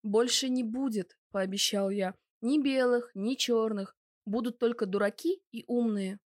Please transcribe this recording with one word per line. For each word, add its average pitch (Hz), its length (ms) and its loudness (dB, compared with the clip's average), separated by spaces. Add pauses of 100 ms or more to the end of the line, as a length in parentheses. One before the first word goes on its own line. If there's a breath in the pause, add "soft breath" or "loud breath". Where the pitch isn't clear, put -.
"Больше 233 460 2
не 254 160 0
будет", 220 520 -4 (140)
пообещал 196 600 0
я, 196 240 -2 (260)
"ни 277 200 2
белых, 254 540 2
ни 220 220 -2
чёрных. 220 600 0 (300)
Будут 226 320 -2
только 233 280 0
дураки 202 540 0 (120)
и 226 160 -12
умные". 208 500 0 (100)